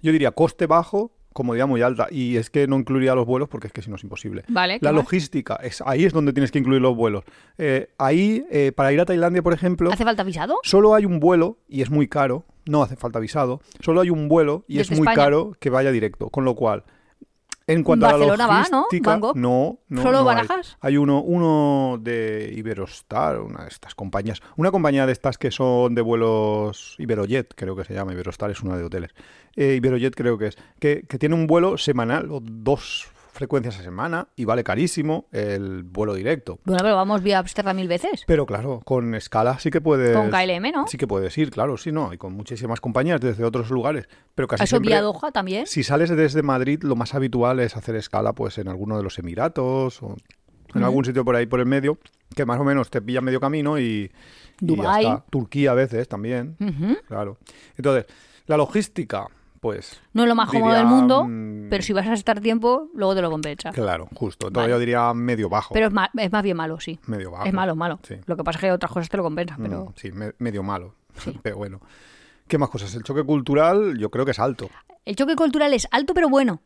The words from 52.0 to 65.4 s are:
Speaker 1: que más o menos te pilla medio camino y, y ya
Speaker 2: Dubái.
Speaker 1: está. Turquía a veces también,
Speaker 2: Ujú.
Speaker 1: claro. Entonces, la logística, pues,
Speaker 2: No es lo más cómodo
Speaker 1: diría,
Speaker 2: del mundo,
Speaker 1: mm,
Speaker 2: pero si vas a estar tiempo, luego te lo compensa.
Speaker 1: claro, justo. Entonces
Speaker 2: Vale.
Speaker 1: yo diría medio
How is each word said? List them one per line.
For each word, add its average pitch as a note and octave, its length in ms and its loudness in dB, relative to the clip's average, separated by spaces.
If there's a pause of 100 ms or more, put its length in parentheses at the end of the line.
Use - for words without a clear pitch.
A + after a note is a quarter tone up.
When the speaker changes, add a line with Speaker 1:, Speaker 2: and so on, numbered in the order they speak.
Speaker 1:
que C#3+ 80 0
más A#2 160 -2
o - 20 0
menos C#3 260 0
te B2 120 -4
pilla B2 180 -4
medio B2+ 220 -2
camino D3 360 -2
y, C3+ 60 0
y G#2+ 240 -4
ya - 40 -16 (500)
Speaker 2:
Dubái. G3 460 2
Speaker 1:
está. - 220 -2
Turquía C#3 420 0
a B2 40 4
veces B2 320 0
también, B2 540 -8
Speaker 2:
Ujú. G3 340 -2 (140)
Speaker 1:
claro. G#2 280 -8 (380)
Entonces, C3+ 300 0 (400)
la D#3 100 0
logística, D3 720 -2 (340)
pues, G2+ 380 -8 (140)
Speaker 2:
No A3+ 100 2
es A#3+ 60 4
lo A#3 60 2
más A3+ 120 0
cómodo A3+ 180 0 (100)
Speaker 1:
diría, - 20 6
Speaker 2:
del A3+ 100 6
mundo, B3+ 400 6
Speaker 1:
mm, G#3+ 420 -10
Speaker 2:
pero G3+ 120 0
si G3 100 -4
vas F#3+ 140 0
a A3 80 0
estar G#3 260 -2
tiempo, A#3 540 0
luego G3 220 0
te F#3+ 80 0
lo E3 80 0
compensa. D#3 400 -8
Speaker 1:
claro, F2+ 420 -2
justo. G2 360 -6
Entonces A2+ 160 0
Speaker 2:
Vale. A#2 80 2
Speaker 1:
yo A#2+ 60 2
diría A#2+ 360 2
medio A#2 340 -2